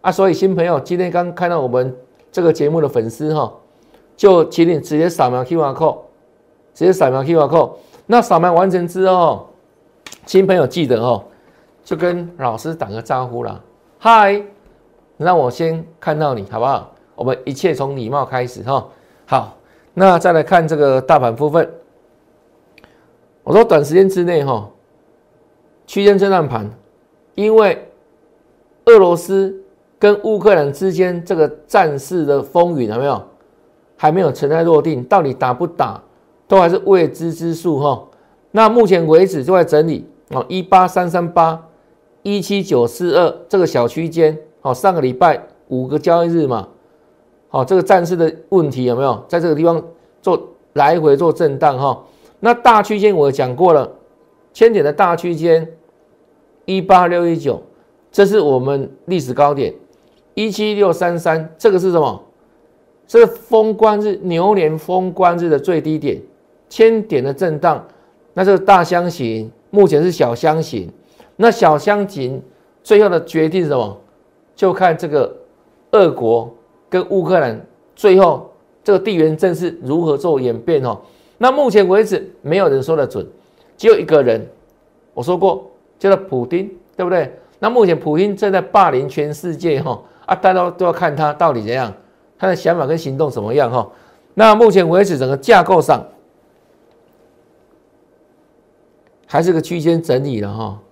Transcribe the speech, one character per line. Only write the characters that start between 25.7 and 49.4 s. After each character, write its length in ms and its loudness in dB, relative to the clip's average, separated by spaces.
区 180 -4
间 140 6
震 140 2
荡 160 0
盘， 220 -6
因 200 0
为 320 2
俄 120 10
罗 180 6
斯 480 -4
跟 240 2
乌 160 -2
克 160 4
兰 180 0
之 180 -4
间 320 -2
这 120 -4
个 120 2
战 280 2
事 300 -4
的 160 2
风 380 0
云 100 -4
有 80 -6
没 80 -4
有？ 180 -4
还 120 2
没 100 0
有 100 0
尘 200 -6
埃 120 0
落 160 4
定， 260 -4
到 180 2
底 100 -4
打 180 -4
不 140 -4
打， 340 -6
都 140 4
还 80 4
是 160 0
未 240 4
知 240 -8
之 220 -6
数， 240 -4
吼。 280 -4
那 180 4
目 160 2
前 220 2
为 180 6
止 180 -6
就 120 0
在 100 4
整 220 2
理， 200 -6
哦， 180 -6
一 140 -6
八 260 4
三 220 -2
三 180 -2
八、 400 0
一 180 -4
七 220 -4
九 240 0
四 320 -2
二 180 2
这 80 0
个 80 2
小 220 -2
区 200 -6
间， 300 0
哦， 100 -4
上 220 0
个 80 -2
礼 100 -2
拜 300 0
五 180 -6
个 100 -4
交 260 2
易 40 0
日 180 0
嘛， 220 -4
哦， 160 -2
这 100 0
个 60 4
战 240 2
事 100 -4
的 160 0
问 200 0
题 140 -6
有 120 0
没 60 -4
有 260 -4
在 120 -4
这 100 -2